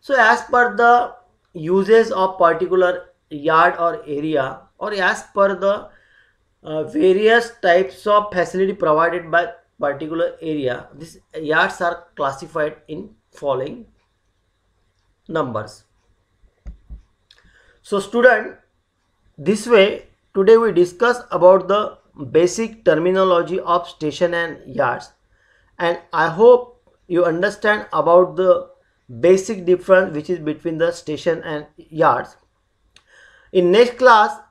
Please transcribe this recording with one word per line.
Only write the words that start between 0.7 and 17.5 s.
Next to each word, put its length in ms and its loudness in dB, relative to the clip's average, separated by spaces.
the 380 4
uses 600 2
of 260 -2
particular 680 0
yard 500 2
or 280 -4
area, 540 -4
or 140 -8
as 320 -2
per 220 2
the, 340 -4
uh, 220 -8
various 640 2
types 460 0
of 260 2
facility 400 -2
provided 580 -2
by 180 0
particular 600 -6
area, 540 -6
these 240 -20
yards 460 -2
are 340 -4
classified 600 -6
in 240 -14
following 540 -6
numbers. 540 -8